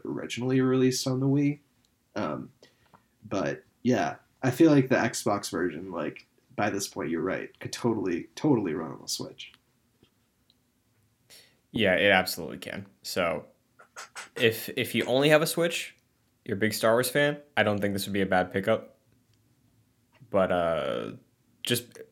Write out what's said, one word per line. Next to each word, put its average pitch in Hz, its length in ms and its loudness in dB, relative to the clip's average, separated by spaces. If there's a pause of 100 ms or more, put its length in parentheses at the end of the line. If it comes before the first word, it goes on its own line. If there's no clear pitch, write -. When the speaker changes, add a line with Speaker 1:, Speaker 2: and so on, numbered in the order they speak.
Speaker 1:
originally 127 560 -2
released 131 440 2
on 131 140 -2
the 135 80 0
Wii. 143 320 2 (560)
Um, 76 340 -6 (800)
but 85 340 -4 (200)
yeah, 107 320 2 (260)
I 131 80 0
feel 160 220 6
like 135 180 6
the 127 60 4
Xbox 104 560 -2
version, 90 400 -4
like, 78 340 -8 (300)
by 104 160 -2
this 98 160 -6
point, 80 240 -8
you're 82 100 -4
right, 80 280 -4 (100)
could - 120 -12
totally, 95 640 -4
totally 107 380 0
run 80 200 -6
on 50 100 -16
the - 40 -18
Switch. - 440 -10 (2250)
Speaker 2:
Yeah, 98 220 2
it 90 180 4
absolutely 90 460 0
can. - 300 -12 (160)
So 85 420 -2 (920)
if, 113 400 2
if 120 200 -4
you 113 100 2
only 135 240 4
have 151 140 8
a 165 40 -2
Switch, - 480 -4 (500)
you're 101 120 -4
a - 20 -8
big 107 140 2
Star 113 200 4
Wars 127 160 2
fan, 147 280 2 (180)
I 107 80 2
don't 104 160 0
think 101 140 -2
this 98 140 -6
would 101 60 -8
be 98 80 0
a 95 40 2
bad 92 260 0
pickup. - 440 -2 (1400)
But, 95 200 2
uh, 71 600 -2 (520)
just - 360 -4 (120)